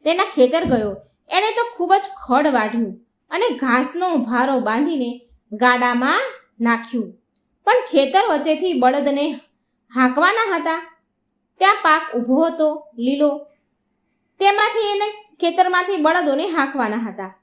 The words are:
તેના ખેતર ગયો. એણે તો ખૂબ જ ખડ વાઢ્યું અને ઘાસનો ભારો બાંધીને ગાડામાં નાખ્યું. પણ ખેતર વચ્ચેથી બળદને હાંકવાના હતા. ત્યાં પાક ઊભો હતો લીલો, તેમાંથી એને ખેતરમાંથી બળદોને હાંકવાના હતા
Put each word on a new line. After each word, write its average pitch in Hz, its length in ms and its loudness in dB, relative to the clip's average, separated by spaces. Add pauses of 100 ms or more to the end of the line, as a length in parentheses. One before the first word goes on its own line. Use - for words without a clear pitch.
તેના 359 160 2
ખેતર 311 400 2
ગયો. 214 320 -2 (340)
એણે 415 220 0
તો 466 120 -2 (120)
ખૂબ 359 180 0
જ 392 100 2 (240)
ખડ 285 200 2
વાઢ્યું 226 600 -2 (240)
અને 415 180 0
ઘાસનો 302 680 -2
ભારો 247 440 0
બાંધીને 247 640 -2 (300)
ગાડામાં 247 720 0 (400)
નાખ્યું. 233 520 -2 (500)
પણ 415 100 2 (180)
ખેતર 359 360 2
વચ્ચેથી 311 460 0
બળદને 277 680 0 (560)
હાંકવાના 349 600 2
હતા. 330 400 -4 (600)
ત્યાં 392 260 4
પાક 320 320 2
ઊભો 262 300 2
હતો 311 420 -2 (120)
લીલો, 285 480 0 (920)
તેમાંથી 415 520 2
એને 415 200 -2 (300)
ખેતરમાંથી 359 560 2
બળદોને 311 500 0
હાંકવાના 277 500 -2
હતા 196 460 -10